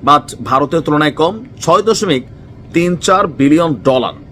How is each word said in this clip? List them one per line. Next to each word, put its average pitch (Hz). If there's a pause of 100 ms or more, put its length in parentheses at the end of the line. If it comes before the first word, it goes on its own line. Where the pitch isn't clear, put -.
but 143
ভারতের 135
তুলনায় 151
কম, 175 (160)
ছয় 180
দশমিক 196 (500)
তিন 175
চার 190
বিলিয়ন 151
ডলার। 117 (180)